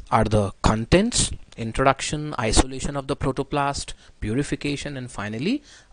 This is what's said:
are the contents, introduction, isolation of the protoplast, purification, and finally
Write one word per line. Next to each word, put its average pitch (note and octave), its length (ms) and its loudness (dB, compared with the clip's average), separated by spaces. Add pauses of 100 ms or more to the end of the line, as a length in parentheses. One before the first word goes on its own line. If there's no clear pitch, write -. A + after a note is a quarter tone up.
(120)
are A2+ 140 6
the G#2 260 2 (100)
contents, D#3+ 720 4 (260)
introduction, C3+ 800 0
isolation C3 560 0
of C3+ 120 -6
the C#3 80 -2
protoplast, C#3 800 -4 (240)
purification, C#3+ 800 -4
and B2 120 -10
finally A#2 540 -4 (300)